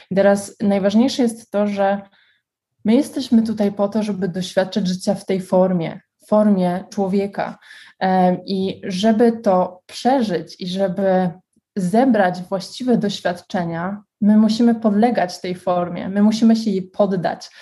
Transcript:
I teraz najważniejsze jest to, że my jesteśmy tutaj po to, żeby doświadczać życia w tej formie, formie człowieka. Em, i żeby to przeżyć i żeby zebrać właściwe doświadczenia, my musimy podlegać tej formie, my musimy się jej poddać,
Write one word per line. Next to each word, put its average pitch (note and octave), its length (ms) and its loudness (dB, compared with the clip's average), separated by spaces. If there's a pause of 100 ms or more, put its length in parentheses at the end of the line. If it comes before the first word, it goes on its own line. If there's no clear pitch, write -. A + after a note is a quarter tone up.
(120)
I F#3 40 -4
teraz G3+ 460 2
najważniejsze G3+ 640 2
jest - 280 -4
to, G#3 160 0
że G3 340 -2 (840)
my A3 100 4
jesteśmy C4 480 0
tutaj G#3 280 -2
po G3+ 160 -2
to, G#3 160 -4
żeby G3 240 -4
doświadczać F#3 600 -2
życia F#3 280 -2
w F3+ 100 -12
tej F#3+ 160 -2
formie, F#3 600 0 (260)
formie F#3+ 600 2
człowieka. G3 680 -4 (420)
Em, F#3 460 2
i F#3+ 380 -4
żeby A3 480 2
to F#3+ 540 0
przeżyć G#3+ 760 -2
i F#3 60 -8
żeby F#3 640 0 (460)
zebrać G3 680 2
właściwe A3+ 560 -4
doświadczenia, F3+ 1040 -6 (200)
my G#3+ 160 6
musimy A3+ 380 4
podlegać G#3 680 0
tej F3+ 140 -6
formie, F3 540 -4
my G3+ 120 0
musimy A3 340 4
się A3 160 -2
jej F#3 100 -2
poddać, F#3 680 -2 (120)